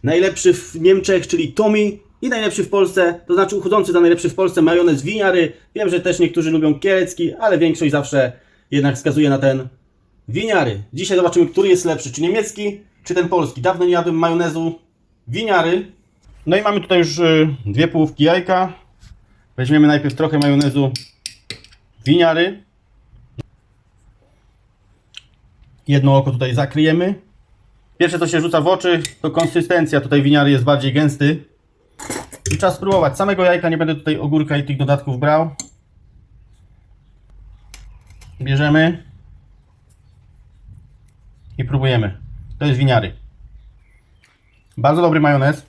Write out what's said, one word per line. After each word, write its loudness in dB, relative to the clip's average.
Najlepszy 2
w -6
Niemczech, 2
czyli -2
Tommy, 2
i -4
najlepszy -2
w -6
Polsce, 0
to 0
znaczy 0
uchodzący 0
za 2
najlepszy 2
w -8
Polsce 0
majonez 2
Winiary. 0
Wiem, -2
że -2
też -4
niektórzy 0
lubią 0
Kielecki, -2
ale 0
większość 0
zawsze -2
jednak 0
wskazuje 0
na 0
ten 0
Winiary. -2
Dzisiaj -2
zobaczymy, 2
który 0
jest 4
lepszy, -4
czy -8
niemiecki, -4
czy -6
ten 0
polski. -2
Dawno 0
nie 2
jadłem -2
majonezu -2
Winiary. -2
No 0
i 0
mamy -2
tutaj 2
już, 0
y, 2
dwie 0
połówki 0
jajka. 0
Weźmiemy 4
najpierw 2
trochę 0
majonezu 2
Winiary. 2
Jedno 4
oko 0
tutaj -4
zakryjemy. 0
Pierwsze, 0
co 0
się 0
rzuca 0
w 0
oczy, 0
to -4
konsystencja 0
tutaj 0
Winiary 4
jest 2
bardziej 0
gęsty. 0
I -2
czas 0
spróbować. 0
Samego 0
jajka, 2
nie 0
będę -2
tutaj -4
ogórka 0
i -2
tych -4
dodatków -2
brał. 0
Bierzemy. 2
I -4
próbujemy. -2
To -4
jest 0
Winiary. 0
Bardzo 2
dobry 2
majonez. 2